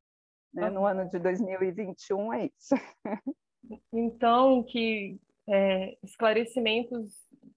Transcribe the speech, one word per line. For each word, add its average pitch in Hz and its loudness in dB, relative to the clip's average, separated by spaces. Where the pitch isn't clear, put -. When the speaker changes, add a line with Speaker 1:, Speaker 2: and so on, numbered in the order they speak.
Speaker 1:
né, 214 -4
no 196 -4
Speaker 2:
Uhum. 196 2
Speaker 1:
ano 190 0
de 185 -6
dois 185 0
mil 190 -4
e 185 0
vinte 190 -10
e 202 0
um, 208 -4
é 240 -4
isso. - -2
<laughs> 220 -8
Speaker 2:
Então, 233 4
que, 220 -4
é, 196 2
esclarecimentos 226 -2